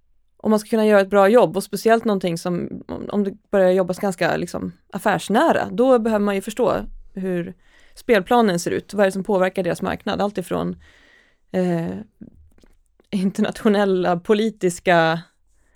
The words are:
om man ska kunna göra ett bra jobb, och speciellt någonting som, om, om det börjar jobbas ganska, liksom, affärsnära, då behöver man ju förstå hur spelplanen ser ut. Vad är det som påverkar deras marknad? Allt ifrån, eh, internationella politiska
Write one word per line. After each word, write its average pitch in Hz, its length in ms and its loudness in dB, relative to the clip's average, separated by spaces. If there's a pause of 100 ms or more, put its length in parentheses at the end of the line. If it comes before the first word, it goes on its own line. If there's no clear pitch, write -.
(380)
om - 140 -4
man 214 80 4
ska 214 100 -12
kunna 220 160 2
göra 208 160 6
ett 190 80 0
bra 196 200 6
jobb, 202 280 4
och 196 60 -4
speciellt 226 420 0
någonting 185 320 -2
som, - 500 -6
om, - 220 -12
om 208 140 -2
det 196 100 -4 (180)
börjar 190 200 4
jobbas 185 280 0
ganska, 175 380 -2
liksom, 175 340 -8 (220)
affärsnära, 202 800 0
då 247 280 4
behöver 214 260 0
man 202 100 0
ju 196 60 -4
förstå 214 340 -2 (380)
hur 185 400 -6 (420)
spelplanen 214 640 2
ser - 120 -4
ut. - 220 -6
Vad 202 100 2
är 196 40 4
det 190 40 0
som 190 120 -6
påverkar 185 400 0
deras 165 180 -4
marknad? 185 400 -4
Allt 202 160 -4
ifrån, 175 380 -6 (760)
eh, 175 360 -2 (1200)
internationella 190 1120 0
politiska 175 1000 0 (540)